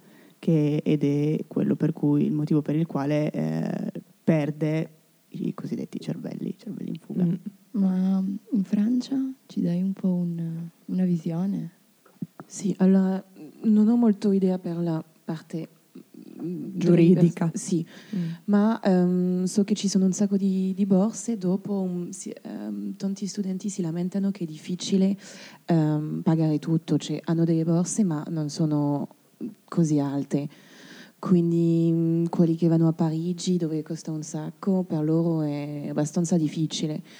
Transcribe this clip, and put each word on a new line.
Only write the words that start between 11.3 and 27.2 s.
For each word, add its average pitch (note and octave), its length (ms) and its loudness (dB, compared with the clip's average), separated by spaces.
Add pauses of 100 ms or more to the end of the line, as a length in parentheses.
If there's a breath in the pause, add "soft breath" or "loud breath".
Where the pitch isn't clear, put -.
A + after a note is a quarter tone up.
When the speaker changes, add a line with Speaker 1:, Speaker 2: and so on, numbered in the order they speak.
Speaker 4:
Sì, - 360 -4
allora, F#3+ 420 4 (400)
non G#3+ 260 6
ho A#3+ 80 4
molto G#3+ 340 4
idea F#3 280 2
per F3 180 -6
la E3 260 -2 (220)
parte, D#3+ 440 -10 (760)
mm, F3 340 -8
Speaker 2:
Giuridica. E3+ 800 6
Speaker 4:
sì, E3+ 300 -2 (300 loud breath)
Speaker 2:
Mm. F#3 60 -4 (240 loud breath)
Speaker 4:
ma, G3+ 380 2
ehm, F3+ 640 2
so G3 200 2
che G#3 100 -2
ci G3+ 140 -2
sono F#3+ 160 2
un F#3+ 80 4
sacco G3+ 240 0
di, F#3+ 380 0
di G3 120 -2
borse. G#3+ 520 0
Dopo, F#3+ 500 -2
mm, F3 220 -6
si, - 220 -12 (100)
ehm, G3+ 540 -8
tanti G3 300 -6
studenti F#3+ 440 -6
si F#3+ 120 -6
lamentano F3+ 480 -2
che G3 140 -6
è - 20 -4
difficile, F#3+ 680 0 (480 loud breath)
ehm, D#3 580 2
pagare D#3+ 360 2
tutto, D#3+ 400 0
cioè D3+ 260 -6